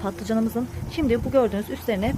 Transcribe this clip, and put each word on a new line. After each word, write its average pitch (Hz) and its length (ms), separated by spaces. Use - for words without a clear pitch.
patlıcanımızın. 220 640
Şimdi 240 340
bu 240 60
gördüğünüz 214 380
üstlerine 233 480